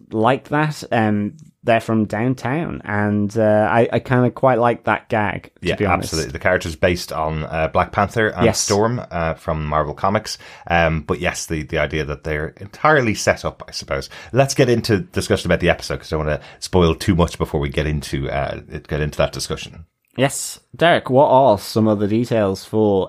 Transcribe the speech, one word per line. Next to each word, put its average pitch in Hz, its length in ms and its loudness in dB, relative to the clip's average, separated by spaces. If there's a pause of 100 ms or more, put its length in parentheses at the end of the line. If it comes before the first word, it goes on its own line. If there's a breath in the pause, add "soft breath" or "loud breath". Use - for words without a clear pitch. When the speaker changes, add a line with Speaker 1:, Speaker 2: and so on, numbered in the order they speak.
(100)
Speaker 1:
like 113 380 2
that. 151 420 -2
Um, 104 460 0 (260)
they're 113 180 2
from 110 260 0
downtown, 123 800 -4
and, 104 500 0
uh, 107 340 4
I, 117 220 4
I 120 60 2
kinda 123 320 2
quite 127 280 2
like 117 260 2
that - 260 -2
gag, 101 500 -2
to 90 80 -6
Speaker 2:
Yeah, 80 80 0
Speaker 1:
be 107 80 -2
honest. 90 220 0
Speaker 2:
absolutely. 78 260 -4
The 80 60 -8
character's 90 360 0
based 90 380 0
on, 78 320 -4
uh, 80 240 -2
Black 90 240 0
Panther 107 360 0
and 101 180 0
Speaker 1:
Yes. 107 120 2
Speaker 2:
Storm, 113 520 0
uh, 82 240 -2
from 78 320 -4
Marvel 76 260 0
Comics. - 460 -2 (300 loud breath)
Um, 80 340 2
but - 180 -4
yes, 85 240 -4
the, 78 200 -6
the 80 120 -6
idea 76 300 -2
that 73 180 -8
they're 78 320 -6
entirely 127 580 0
set - 300 0
up, - 240 -8
I - 40 -18
suppose. - 360 -6 (240 loud breath)
Let's 131 220 2
get 127 160 4
into 110 300 2
discussion 92 500 -2
about 85 100 2
the 87 80 2
episode, 76 300 -2
'cause - 120 -16
I 80 60 -2
don't 78 80 -2
wanna 73 160 -2 (200 loud breath)
spoil 85 340 2
too - 200 0
much 82 220 0
before 80 240 -4
we 71 80 -2
get 71 180 -2
into, 69 440 -4
uh, 69 300 -4 (280)
get 76 140 -2
into 76 160 -6
that 71 140 0
discussion. - 520 -10 (320)
Speaker 1:
Yes. - 420 -2 (160)
Derek, 160 340 2
what 131 220 6
are 127 260 6
some 110 300 0
of 104 140 2
the 101 80 0
details 107 560 0
for 104 440 2